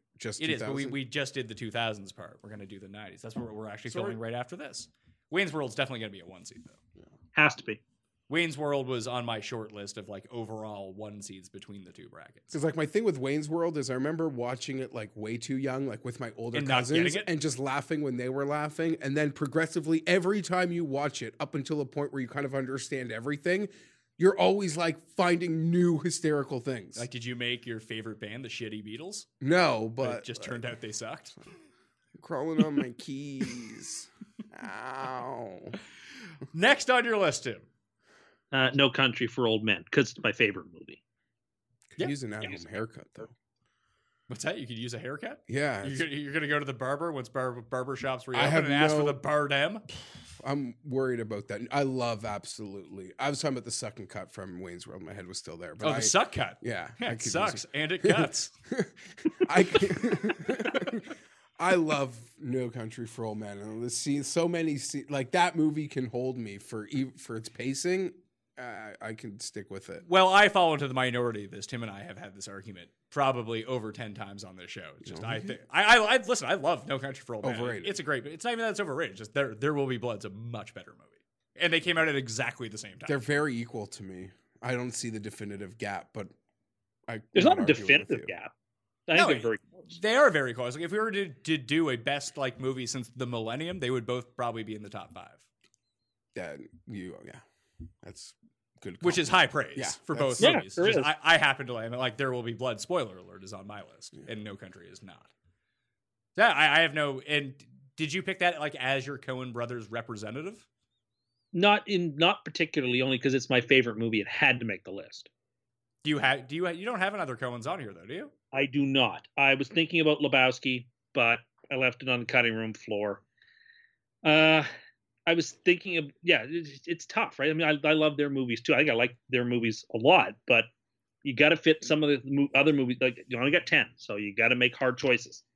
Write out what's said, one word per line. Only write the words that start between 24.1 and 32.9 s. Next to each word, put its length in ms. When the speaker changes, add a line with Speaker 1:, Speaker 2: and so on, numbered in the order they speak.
Speaker 1:
you're 200
always, 400
like, 320
finding 600
new 260
hysterical 640
things. 380
Speaker 2:
Like, 120
did 140
you 100
make 300
your 160
favorite 400
band, 240
the 40
Shitty 360
Beatles? 400
Speaker 1:
No, 480
Speaker 2:
But 160
Speaker 1:
but, 140
Speaker 2:
it 60
just 160
Speaker 1:
like, 80
Speaker 2:
turned 160
out 140
they 140
sucked? 420
Speaker 1:
crawling 420
on 140
my 140